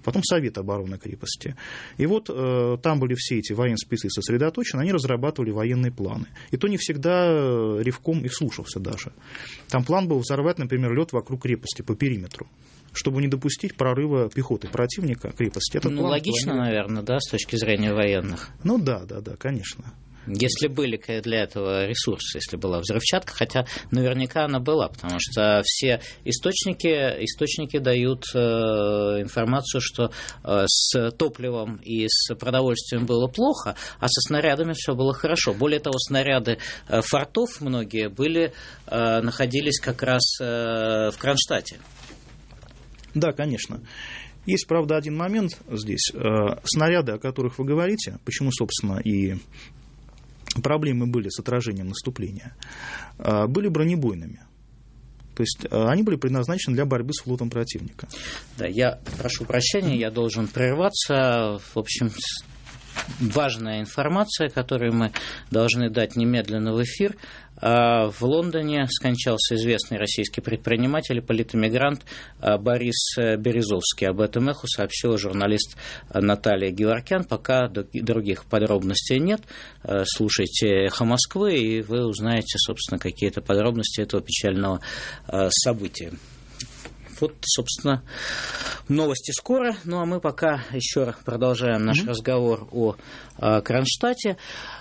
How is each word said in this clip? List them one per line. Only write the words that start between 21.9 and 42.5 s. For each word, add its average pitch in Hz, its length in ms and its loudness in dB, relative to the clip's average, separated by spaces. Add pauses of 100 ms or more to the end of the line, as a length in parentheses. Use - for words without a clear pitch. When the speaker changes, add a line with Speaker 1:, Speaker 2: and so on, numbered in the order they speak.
Speaker 2:
если - 180 -8
была 87 240 -2
взрывчатка, 113 520 0
хотя - 320 0 (260)
наверняка 127 520 0
она 143 160 0
была, 131 300 2
потому 87 300 -6
что 104 440 4
все 123 380 2 (240)
источники, 180 640 0 (340)
источники 143 560 -2
дают, 127 460 2 (100)
э, 104 840 2
информацию, 123 580 0
что, 120 320 0 (320)
э, 98 240 4
с 117 440 2
топливом 120 640 -2
и 110 320 -2
с - 260 2
продовольствием 123 720 2
было 120 220 4
плохо, 214 480 0 (260)
а 123 80 2
со - 180 2
снарядами 156 460 2
всё 143 220 -2
было 131 180 2
хорошо. 151 400 0
Более 147 260 2
того, 139 180 -2
снаряды, 131 600 2 (320)
э, 113 120 4
фортов 151 600 0
многие 113 480 -2
были, 156 420 2 (360)
э, 113 340 2
находились 131 580 0
как - 240 -4
раз, 127 380 2
э, 113 680 0
в 104 80 -4
Кронштадте. 135 600 0 (1400)